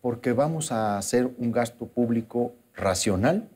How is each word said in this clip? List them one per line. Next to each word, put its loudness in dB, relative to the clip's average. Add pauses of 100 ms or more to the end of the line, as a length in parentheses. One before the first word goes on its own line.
porque -2
vamos 0
a 0
hacer 0
un 0
gasto -2
público 0 (220)
racional 0